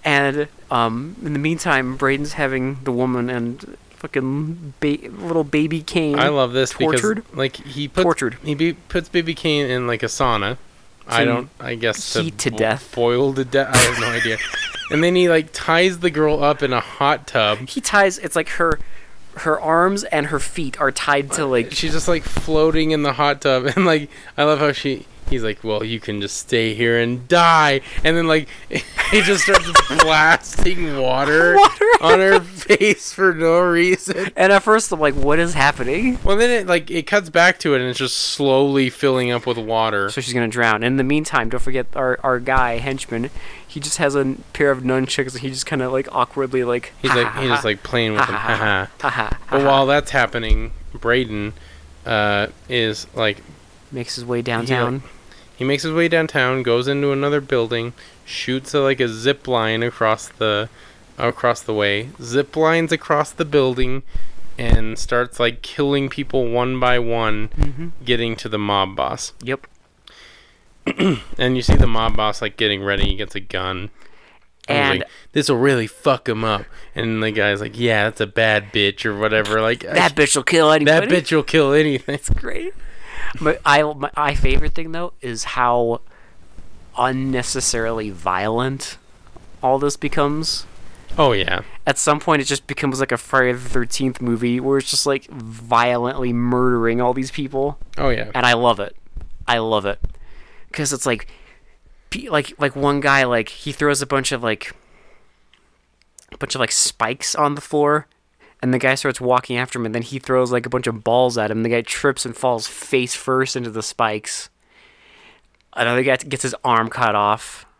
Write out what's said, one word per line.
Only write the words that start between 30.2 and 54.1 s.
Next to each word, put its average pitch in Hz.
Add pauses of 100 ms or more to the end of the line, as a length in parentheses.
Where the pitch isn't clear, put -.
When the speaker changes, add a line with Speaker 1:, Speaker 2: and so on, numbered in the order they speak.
Speaker 2:
water 139
Speaker 1:
Water 403 (180)
Speaker 2:
on 175
her 190
Speaker 1:
<laughs> -
Speaker 2:
face 185
for 190
no 165
reason. 180
Speaker 1:
And 190
at 196
first 220
I'm 160
like, 147
"What 147
is 170
happening?" 151
Speaker 2:
Well, 202
then 240
it, 220
like, 175
it 165
cuts 196
back 175
to 151
it, 131
and 127
it's 123
just 131
slowly 139
filling 127
up 120
with 120
water. 110
Speaker 1:
So 135
she's 120
gonna 117
drown. 113
In 127
the 135
meantime, 143
don't 120
forget 127
our, 127
our 127
guy, 123
henchman, 131 (360)
he -
just -
has 143
a 135 (160)
pair 143
of 131
nunchucks, 131
and 123
he 135
just 131
kinda, 127
like, 131
awkwardly, 127
like, 120
Speaker 2:
He's 135
Speaker 1:
"Ha, 123
Speaker 2:
like, 120
Speaker 1:
ha, 107
Speaker 2:
he's 135
Speaker 1:
ha, 135
Speaker 2:
just, 139
like, 104
playing 117
with 107
Speaker 1:
ha, 135
Speaker 2:
them. 113
Speaker 1:
ha, 107
Speaker 2:
Ha, -
ha. 101 (100)
Speaker 1:
ha, 143
ha, 117
ha, - (120)
Speaker 2:
But 139
Speaker 1:
ha." 139
Speaker 2:
while 139
that's 143
happening, 113 (220)
Brayden, 113 (520)
uh, 104 (200)
is, 113
like, 107 (520)
Speaker 1:
Makes 123